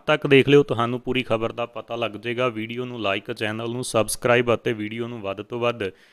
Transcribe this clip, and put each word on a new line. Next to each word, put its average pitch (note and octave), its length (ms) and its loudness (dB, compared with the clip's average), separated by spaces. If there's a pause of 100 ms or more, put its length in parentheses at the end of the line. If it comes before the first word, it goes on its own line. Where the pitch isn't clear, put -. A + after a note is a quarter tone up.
ਤੱਕ D3+ 220 0
ਦੇਖ C#3 220 8
ਲਿਓ, C#3+ 140 8
ਤੁਹਾਨੂੰ A#2+ 360 -2
ਪੂਰੀ B2+ 240 -2
ਖਬਰ A2+ 280 -2
ਦਾ A#2 140 -6
ਪਤਾ A#2 300 -12
ਲੱਗ A2+ 160 -4
ਜਾਏਗਾ। A#2 360 -4
ਵੀਡੀਓ A#2 380 -6
ਨੂੰ B2 160 -10
like, G2+ 320 -2
ਚੈਨਲ A2 380 -4
ਨੂੰ B2 120 -4
ਸਬਸਕ੍ਰਾਈਬ A#2+ 720 2
ਅਤੇ A#2 200 -2
ਵੀਡੀਓ A2 340 -6
ਨੂੰ A#2+ 140 -12
ਵੱਧ G2 200 -6
ਤੋਂ A#2+ 180 -8
ਵੱਧ A#2 240 -2 (300)